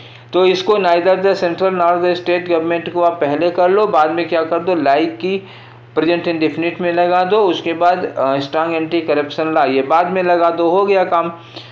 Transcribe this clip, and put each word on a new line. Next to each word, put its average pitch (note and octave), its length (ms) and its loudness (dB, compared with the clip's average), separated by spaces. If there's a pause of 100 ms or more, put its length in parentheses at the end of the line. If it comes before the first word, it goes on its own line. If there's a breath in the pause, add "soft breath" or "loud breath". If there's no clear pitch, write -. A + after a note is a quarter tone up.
(340 loud breath)
तो F3+ 120 4
इसको F#3 280 2
"neither F#3 420 2
the F#3 200 2
central F#3 360 -2
nor F3 320 2
the F3+ 220 0
state F3 220 -2
government" E3+ 420 -2
को F3 120 -2
आप E3+ 200 0
पहले D3+ 300 0
कर F3+ 180 2
लो, G#3 180 2
बाद D#3+ 240 2
में E3+ 160 -4
क्या E3 160 0
कर E3 160 -2
दो, F3+ 160 -2
like D#3 420 0
की F#3+ 300 -6 (520 loud breath)
present E3+ 280 0
indefinite E3 540 -2
में F3 120 -2
लगा F3 300 2
दो, F#3+ 140 0
उसके E3+ 360 0
बाद, F3 440 0
अ, C3+ 220 0
strong D#3+ 360 -2
एंटी D#3+ 260 -2
करप्शन D3+ 460 -2
लॉ, D#3 180 2
ये C3+ 160 0
बाद D#3+ 260 2
में F#3 160 -2
लगा F3 260 2
दो, E3 200 0
हो F#3+ 160 2
गया G3 180 2
काम। F3 300 -2 (380 loud breath)